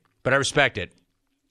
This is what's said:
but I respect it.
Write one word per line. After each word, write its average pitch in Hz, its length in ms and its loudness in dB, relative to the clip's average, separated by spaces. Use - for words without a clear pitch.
but 127 80 0
I 135 40 4
respect 139 420 0
it. 87 140 -10